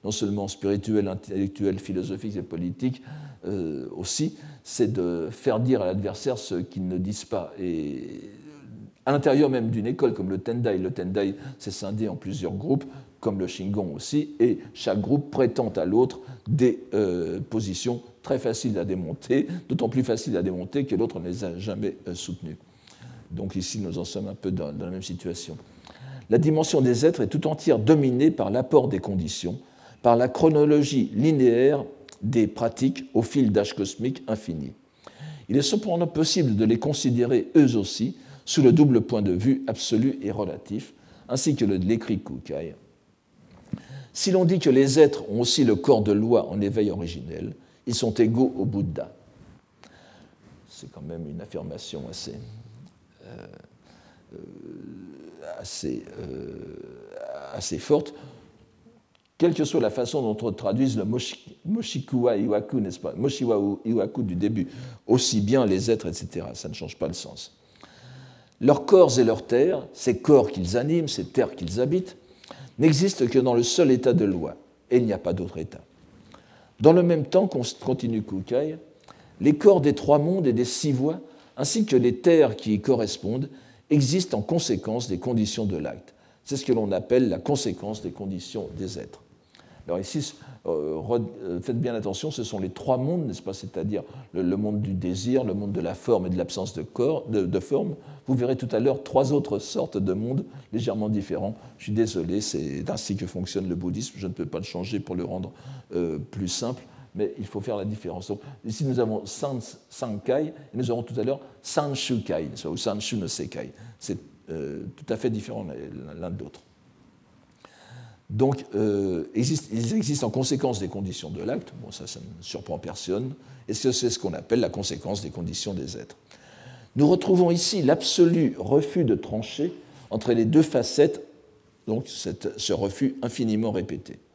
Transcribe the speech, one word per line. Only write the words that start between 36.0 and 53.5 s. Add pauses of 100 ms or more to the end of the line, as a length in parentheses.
possible
de
les
considérer
eux
aussi (300)
sous
le
double
point
de
vue
absolu
et
relatif, (360)
ainsi
que
le,
l'écrit
Kukai. (1400)
Si
l'on
dit
que
les
êtres
ont
aussi
le
corps
de
loi
en
éveil
originel, (320)
ils
sont
égaux
au
Bouddha. (1600)
C'est
quand
même
une
affirmation
assez, (920)
euh... (880)